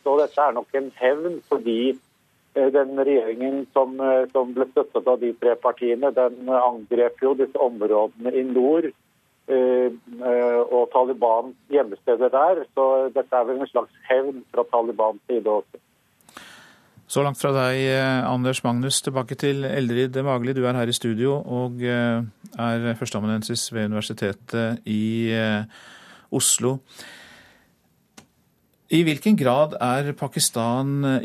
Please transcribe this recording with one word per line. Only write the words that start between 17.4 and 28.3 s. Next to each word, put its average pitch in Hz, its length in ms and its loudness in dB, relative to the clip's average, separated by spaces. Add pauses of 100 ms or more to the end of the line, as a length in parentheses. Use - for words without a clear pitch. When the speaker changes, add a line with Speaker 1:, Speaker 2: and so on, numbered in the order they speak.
Speaker 2:
deg, 131 320 2
eh, 131 420 0
Anders 127 380 -2
Magnus. 123 380 -2
Tilbake 131 340 -4
til 139 260 -2
Eldrid 131 600 0
Magli. 127 300 -2
Du 127 100 0
er 127 80 2
her 120 160 0
i 120 40 -2
studio 120 440 0
og, 123 460 -6
eh, 120 400 0 (360)
er 117 360 -2
førsteamanuensis 110 760 -4
ved 107 180 -2
Universitetet 110 960 -4
i, 110 440 -2
eh, 110 340 0 (680)
Oslo. 131 480 0 (2000)